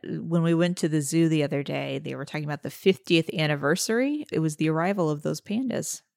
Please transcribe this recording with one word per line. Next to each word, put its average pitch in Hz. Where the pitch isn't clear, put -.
when 165
we 170
went 175
to 170
the 151
zoo 160
the 156
other 143
day, 139
they 143
were 131
talking 151
about 147
the -
fiftieth -
anniversary. 180
It -
was 156
the 156
arrival 165
of 151
those 151
pandas. 226